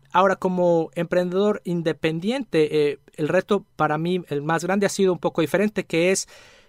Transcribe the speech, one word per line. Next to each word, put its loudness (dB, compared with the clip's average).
ahora, 4
como 2
emprendedor 0
independiente, 0
eh, -6
el -2
reto 0
para 0
mí, -2
el -4
más -2
grande, 0
ha -2
sido 2
un -4
poco -2
diferente, 0
que 0
es, -2